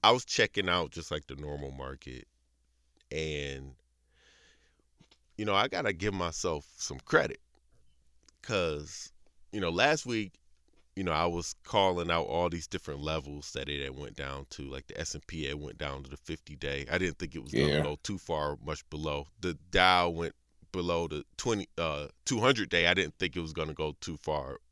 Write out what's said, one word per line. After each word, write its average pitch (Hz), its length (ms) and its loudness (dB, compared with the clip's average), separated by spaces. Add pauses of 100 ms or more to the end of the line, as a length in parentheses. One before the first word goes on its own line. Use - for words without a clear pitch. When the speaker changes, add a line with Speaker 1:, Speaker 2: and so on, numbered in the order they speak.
Speaker 1:
I 110 100 8
was 123 120 4
checking 101 460 2
out 87 220 2
just, - 200 -8
like, 78 160 -6
the 67 80 -12
normal 71 360 -8
market, 65 540 -12 (880)
and, 71 600 -4 (1600)
you 107 60 -4
know, 104 100 2
I 104 140 4
gotta 143 240 0
give 95 220 0
myself 85 520 -2 (120)
some - 240 -8
credit, - 400 2 (1000)
'cause, 80 720 -2 (400)
you 107 80 -4
know, 90 100 2
last 131 360 4
week, 110 340 -4 (560)
you 95 80 -2
know, 87 80 2
I 80 140 4
was 85 280 -2 (100)
calling 90 460 4
out 85 180 2
all 85 220 2
these 85 180 -6
different 73 340 -8
levels 73 500 -4
that 69 160 -6
it 71 160 -4
had 67 140 -8
went 67 180 -12
down 69 360 -8
to, 73 120 -10
like, 67 240 -10
the - 120 -10
S - 160 -6
and - 120 -12
P 80 160 -6
had 69 120 -4
went 73 220 -10
down 69 260 -6
to 65 60 -16
the 69 80 -14
fifty - 380 -10
day. 71 340 -4
I 85 80 0
didn't 90 220 0
think 85 160 -8
it 76 80 -8
was 73 80 -12
gonna 71 160 4
Speaker 2:
Yeah. 73 160 4
Speaker 1:
go 73 200 -4
too 98 140 -6
far, 73 460 -2
much 76 260 -8
below. 76 380 -4 (140)
The 87 140 -2 (140)
Dow 90 400 8
went 82 240 -4 (380)
below 85 380 0
the 76 160 -4 (100)
twenty, 110 320 -2 (100)
uh, 73 300 0 (160)
two - 160 0
hundred 113 300 4
day. 85 180 6
I 90 60 8
didn't 90 260 2
think 90 160 -2
it 87 60 -2
was 78 120 -6
gonna 78 200 -2
go 76 260 -4
too 82 180 -8
far 71 420 -4 (120)